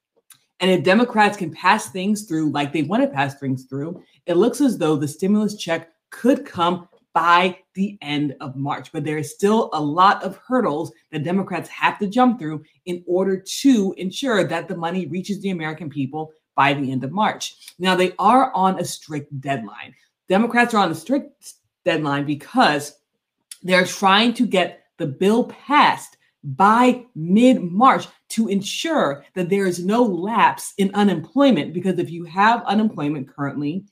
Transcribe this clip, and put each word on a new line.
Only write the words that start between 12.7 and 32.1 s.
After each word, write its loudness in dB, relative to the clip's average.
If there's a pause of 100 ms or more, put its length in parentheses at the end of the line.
in -8
order 0 (180)
to 4
ensure -2
that -6
the -8
money -4
reaches -8
the -4
American -6
people -6 (240)
by 2
the -4
end -4
of -8
March. -6
Now, 0
they 0
are 2
on 0
a -6
strict -10
deadline. -8 (360)
Democrats 2
are 4
on 0
a -6
strict -6 (280)
deadline -2
because 0 (640)
they're 2
trying 2
to 0
get -2 (120)
the -6
bill 2
passed 0 (300)
by 4 (100)
mid-March 4 (220)
to -2
ensure -2 (100)
that -4
there 2
is -2
no 4
lapse 0
in 0
unemployment. 2
Because -2
if -4
you -12